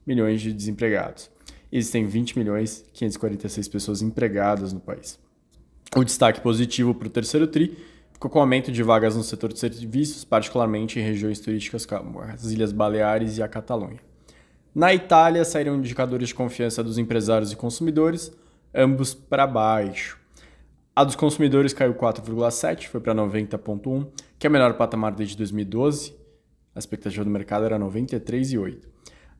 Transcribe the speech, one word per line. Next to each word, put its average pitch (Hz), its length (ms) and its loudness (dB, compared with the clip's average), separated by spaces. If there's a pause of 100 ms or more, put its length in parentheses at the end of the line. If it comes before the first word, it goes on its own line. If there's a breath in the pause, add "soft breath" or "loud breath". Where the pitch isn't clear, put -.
milhões 110 360 2
de 110 120 -4
desempregados. 104 760 -2 (400 loud breath)
Existem 117 360 0
vinte 117 300 -2
milhões 110 560 -2
quinhentos 104 220 -4
e - 60 -12
quarenta 104 260 -4
e 98 40 -6
seis 101 180 -6
pessoas 101 340 -4
empregadas 101 680 0
no 92 80 -10
país. - 360 -12 (760)
O 131 80 6
destaque 117 380 4
positivo 120 520 0
pro 113 160 -6
terceiro 151 380 0
tri 156 320 0 (340 loud breath)
ficou - 200 -8
com 156 80 4
o - 20 8
aumento 131 300 2
de 117 100 0
vagas 110 320 6
no 113 80 -2
setor 110 300 -6
de - 80 -10
serviços, 117 640 -4
particularmente 113 760 0
em 110 40 -2
regiões 107 360 -2
turísticas 110 480 -6
como 98 320 -8
as 113 320 -8
Ilhas 110 220 0
Baleares 107 680 2
e 107 60 -2
a - 20 -4
Catalunha. 110 540 -8 (720 soft breath)
Na 175 180 6
Itália, 165 520 6
saíram 147 320 0
indicadores 123 540 -2
de - 40 -14
confiança 120 480 -2
dos 117 160 -2
empresários 110 540 2
e 110 40 -12
consumidores, 160 800 0 (360 soft breath)
ambos 131 400 2
pra 139 360 0
baixo. 110 680 0 (760 soft breath)
A 139 80 6
dos 139 140 2
consumidores 139 560 4
caiu 127 200 2
quatro 113 300 -2
vírgula 117 300 0
sete, - 360 -4
foi 120 120 -6
pra 117 120 0
noventa 107 460 -2
ponto 104 320 -6
um, 139 160 -2 (320 loud breath)
que - 80 -2
é - 20 6
o 151 40 6
menor 127 220 6
patamar 110 380 0
desde 104 240 -6
dois 104 140 -4
mil 104 120 -4
e - 20 -4
doze. 135 500 -2 (580 soft breath)
A - 60 -14
expectativa 104 460 -6
do 104 80 -2
mercado 104 320 -2
era 110 160 0
noventa 110 340 -4
e 113 60 -4
três 131 320 -4
e 117 60 -2
oito. 92 300 -8 (520 loud breath)